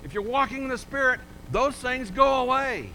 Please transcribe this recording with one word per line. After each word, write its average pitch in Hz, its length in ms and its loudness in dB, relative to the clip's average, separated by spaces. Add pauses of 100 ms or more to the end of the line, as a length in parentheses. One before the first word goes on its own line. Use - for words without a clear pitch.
If 151 120 -10
you're 208 80 -2
walking 262 400 0
in 262 40 -4
the 254 120 -4
Spirit, 269 400 0 (320)
those 254 240 2
things 247 340 -6
go 269 320 4
away. 247 540 0